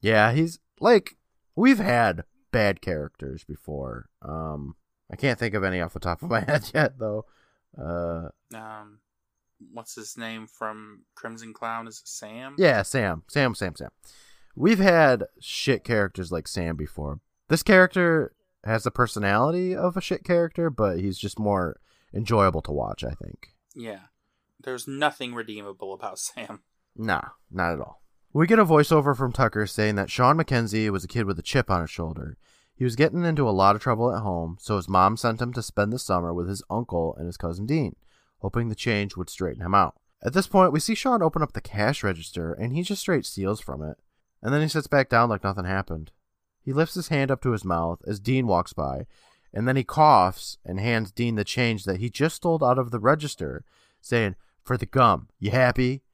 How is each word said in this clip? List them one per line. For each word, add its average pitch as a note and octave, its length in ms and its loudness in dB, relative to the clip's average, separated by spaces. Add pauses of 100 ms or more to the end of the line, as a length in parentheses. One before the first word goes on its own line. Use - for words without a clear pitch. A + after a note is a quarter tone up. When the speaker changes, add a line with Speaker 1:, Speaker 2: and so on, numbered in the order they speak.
Speaker 1:
Yeah, A2 300 6
he's, E3 260 0 (200)
like, - 380 4 (400)
we've A#3+ 220 6
had A2 460 2 (280)
bad G#2 300 2
characters D2 600 -8
before. C2+ 640 -12 (140)
Um, D2+ 540 -10 (340)
I F#2 60 -12
can't C3 220 0
think A2 160 -4
of G2 100 -2
any F#2 160 -2
off E2+ 140 -6
the - 60 -10
top F2 220 -4
of E3 80 -8
my - 100 2
<laughs> F#2 60 -6
head D3+ 280 -2
yet, C3+ 240 0
though. G#2+ 260 -6 (540)
Uh, E2+ 500 -6 (260)
Speaker 2:
Um, G#2+ 460 -18 (720)
what's - 220 -16
his G#2+ 220 -16
name A2+ 300 -12
from G#2+ 560 -14 (120)
Crimson A2+ 380 -16
Clown? A2+ 340 -8
Is A2 140 -18
it - 80 -20
Sam? A#2+ 500 -16
Speaker 1:
Yeah, C#3 240 4
Sam. G2 460 -2
Sam, C3 260 0
Sam, F2 220 -6
Sam. - 140 -14 (680)
We've F#3 220 4
had D#3+ 460 6 (160)
shit - 440 -2
characters F#2+ 480 0
like D#2+ 160 -6
Sam E2 280 -4
before. D2 440 -8 (280)
This D#3+ 140 2
character F3+ 720 4 (300)
has A2 200 -2
the B2 60 0
personality B2 840 0
of F3+ 220 -2
a F#3+ 40 -2
shit - 240 -6
character, E3+ 460 0
but G2+ 280 0
he's F#2+ 200 -2
just - 200 -8
more G2+ 400 0 (340)
enjoyable G2 500 2
to D2+ 100 -8
watch, A1+ 320 -4
I B1 80 -6
think. - 360 -14 (260)
Speaker 2:
Yeah. A2+ 260 -14 (640)
There's B2+ 260 -8
nothing C3+ 460 -4
redeemable G#2 600 -10
about F#2+ 240 -12
<laughs> - 0 -
Sam. G#2+ 420 -12 (360)
Speaker 1:
Nah, G#2+ 260 -2 (280)
not E2+ 240 -2
at C#2 60 -6
all. - 220 -14 (300)
We D#3 140 2
get A3 120 6
a G#3+ 60 8
voiceover D3 520 4
from B2+ 160 -2
Tucker G#2+ 340 0
saying G#2+ 300 0
that G2 140 -2
Sean B2+ 260 4
McKenzie A2 540 0
was F#2+ 140 -2
a F2 40 -12
kid A#2+ 180 -2
with F#2+ 120 -2
a D#2+ 40 -10
chip - 280 0
on F2+ 100 2
his D#2 100 -6
shoulder. D#2 460 -8 (400)
He C3 80 -2
was A#2 120 -2
getting E3+ 280 2
into D3+ 240 0
a - 20 2
lot G2 260 6
of G#2+ 60 -8
trouble A#2+ 320 0
at A2 80 -4
home, E2+ 380 -4
so G#2 160 -2
his F2+ 120 -4
mom F#2+ 280 4
sent A2+ 240 -2
him A#2+ 140 -4
to A#2 80 -6
spend G#2 300 -2
the B2+ 60 -6
summer F2 340 -2
with F2 160 -4
his G2 220 -8
uncle F2+ 480 -4
and E2 80 -8
his F2 100 -10
cousin F2 300 -6
Dean, C#3+ 300 -2 (420)
hoping A#2 300 -2
the A2 60 -4
change G2+ 420 -2
would F2+ 140 -8
straighten E2+ 320 -6
him F#2 120 0
out. F#2+ 220 4 (260)
At B2 100 -2
this F#3 140 2
point, F#3 260 6
we D3+ 80 2
see A3+ 140 -2
Sean A#3 280 0
open D#3+ 200 2
up D3 100 -2
the - 80 -10
cash G#2+ 420 -2
register, E2 500 -4
and A#2+ 200 -6
he E3 100 -2
just F#3+ 200 -6
straight E3 240 0
steals G2 340 -4
from - 220 -10
it. D#2 140 -10 (460)
And B2+ 120 0
then D3 80 2
he D#3 60 0
sits D3+ 180 -2
back C#3 240 2
down A#2+ 180 4
like G#2+ 160 -2
nothing G2 220 -2
happened. E2 460 -6 (500)
He C#3 100 -6
lifts D#3 220 0
his F3 140 -6
hand C#3 220 0
up C3 120 -2
to B2 100 0
his G2+ 120 -4
mouth E2+ 420 -2
as G2 140 -6
Dean B2 260 0
walks F2+ 260 2
by, C#2 340 -6 (460)
and A2+ 140 -2
then C3 100 2
he C3 80 0
coughs B2 800 4
and F2+ 160 -6
hands A2 300 0
Dean A#2 240 -2
the G#2 100 0
change A2+ 400 -2
that F#2 140 -2
he A#2 100 -4
just D3+ 280 -2
stole E3 280 0
out B2+ 140 4
of B2 120 -4
the A#2 100 -4
register, A#2+ 640 -2 (360)
saying, A2 360 0 (260)
"For B2+ 160 -2
the G#2+ 80 -4
gum, A#2 420 2 (100)
you G2+ 120 -2
happy?" B2+ 520 2 (100)